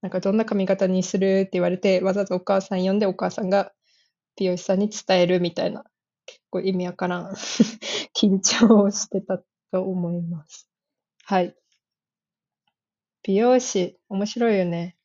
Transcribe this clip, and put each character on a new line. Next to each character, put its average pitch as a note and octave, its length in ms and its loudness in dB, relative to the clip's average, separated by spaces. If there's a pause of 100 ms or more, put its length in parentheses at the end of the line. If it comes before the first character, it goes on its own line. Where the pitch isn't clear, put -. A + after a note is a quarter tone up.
な F#3 80 -8
ん - 20 -16
か F#3+ 80 -4
ど G3 120 -2
ん G#3 60 2
な A3 80 2
髪 G3+ 200 -2
型 F#3+ 220 0
に F#3 160 2
す F#3+ 140 -4
る F#3+ 240 2
っ - 40 2
て G3 80 -16
言 F3+ 80 0
わ F3 80 2
れ F#3 80 -4
て、 F#3+ 240 2
わ F#3+ 120 0
ざ G3+ 80 -2
わ G3 40 -2
ざ F#3+ 100 -4
お F3+ 40 -2
母 G3 220 0
さ F#3+ 140 -6
ん F#3 80 0
呼 F#3+ 100 0
ん G#3 60 2
で G#3+ 60 0
お F#3+ 80 0
母 - 180 -4
さ - 100 -8
ん F#3 80 -4
が G3 240 0 (640)
美 F#3+ 100 -2
容 F3+ 100 0
師 F3 60 -12
さ F#3+ 120 0
ん F#3 40 0
に G#3 100 0
伝 F#3+ 320 0
え F3 60 4
る F3+ 120 2
み F3 140 -2
た - 120 -2
い - 80 -4
な、 - 100 -14 (420)
結 - 240 -20
構 - 120 -6
意 F#3+ 120 -2
味 F3+ 140 -2
わ F3 60 -10
か F3+ 140 -6
ら F3+ 140 -4
ん F#3 120 -12 (420)
<laughs> - 400 -10
緊 G3 240 4
張 G#3+ 440 6
を G3+ 80 2
し - 180 -8
て A#3 120 -4
た F#3 200 -6 (300)
と F#3 120 -2
思 F3+ 300 -4
い F3 80 -4
ま E3+ 260 -10
す。 - 220 -20 (560)
は F#3+ 160 0
い。 - 140 -4 (1700)
美 G3 80 0
容 B3 240 4
師、 F#3+ 480 -4
面 G3 180 -4
白 A3+ 300 0
い - 20 2
よ F#3 60 2
ね。 E3+ 420 -6